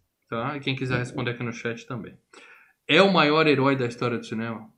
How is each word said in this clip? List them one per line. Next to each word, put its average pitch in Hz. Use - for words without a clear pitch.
tá? 123
E 139
quem 135
quiser 131
responder 123
aqui 120
no 117
chat 117
também. 113
É 156
o 196
maior 156
herói 135
da 131
história 117
do 113
cinema? 113